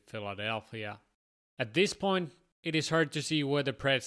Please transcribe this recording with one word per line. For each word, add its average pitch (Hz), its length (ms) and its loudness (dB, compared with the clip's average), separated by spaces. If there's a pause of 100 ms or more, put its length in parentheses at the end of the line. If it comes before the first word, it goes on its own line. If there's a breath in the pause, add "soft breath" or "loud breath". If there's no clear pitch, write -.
Philadelphia. 104 920 -6 (600)
At 113 160 -4
this 196 180 4
point, 185 400 0 (300)
it 165 100 -2
is 156 160 0
hard 160 220 4
to 151 100 -2
see 151 220 0
where 143 180 2
the 135 120 -2
Preds 135 340 0